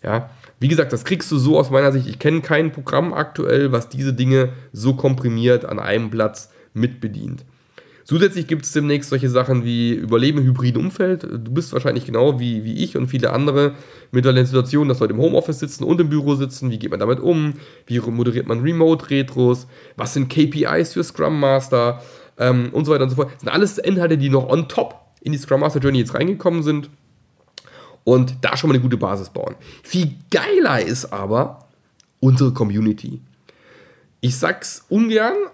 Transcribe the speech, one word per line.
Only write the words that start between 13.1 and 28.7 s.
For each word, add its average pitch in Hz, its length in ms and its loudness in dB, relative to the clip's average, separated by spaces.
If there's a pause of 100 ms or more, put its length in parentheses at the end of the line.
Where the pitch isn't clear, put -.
andere 139 440 2 (360)
mittlerweile 127 300 4
in - 20 4
der 123 40 2
Situation, 131 420 2
dass 127 100 0
Leute 107 140 0
im 110 80 0
Homeoffice 165 380 2
sitzen - 260 -8
und 175 160 2
im 156 80 2
Büro 143 260 2
sitzen. 131 340 -4
Wie 113 80 -4
geht 120 140 -6
man 98 80 -4
damit 113 220 0
um? 156 320 0 (320)
Wie 120 160 -2
moderiert 117 440 -2
man 113 140 -2
Remote-Retros? 139 1080 0 (280)
Was - 180 -6
sind 135 140 -2
K 151 200 2
P 147 180 -2
Is 165 260 -2
für 175 100 -4
Scrum 156 380 -2
Master? 131 640 0 (340)
Ähm, 123 360 2
und 156 100 0
so 151 80 0
weiter 135 140 4
und 131 40 -2
so 127 60 -2
fort. 135 160 -2
Das - 80 -20
sind - 100 -8
alles 196 280 0
Inhalte, 170 400 2
die 139 120 0
noch 131 200 2
on 147 180 0
top - 280 -4 (260)
in 147 100 -6
die 147 60 -4
Scrum 135 240 0
Master 147 180 0
Journey 135 200 2
jetzt 120 140 -2
reingekommen 170 480 0
sind 147 280 -2 (1120)
und 127 380 4
da - 160 0
schon 160 100 -2
mal 139 60 4